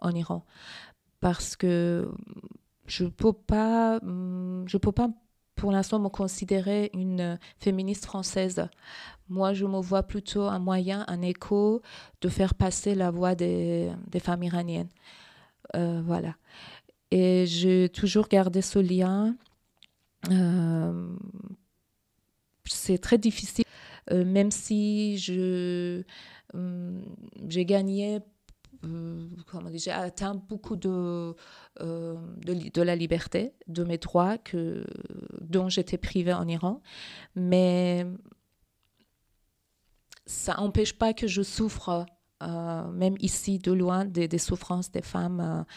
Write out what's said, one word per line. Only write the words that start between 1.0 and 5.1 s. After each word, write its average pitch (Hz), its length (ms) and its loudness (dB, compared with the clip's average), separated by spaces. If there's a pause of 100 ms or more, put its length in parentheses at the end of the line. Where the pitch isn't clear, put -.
Parce - 340 0
que 175 560 2 (760)
je - 180 -2
peux 208 280 2
pas, 226 720 2
hum, 185 640 -4
je 190 120 -2
peux 202 120 4
pas, 240 200 0 (440)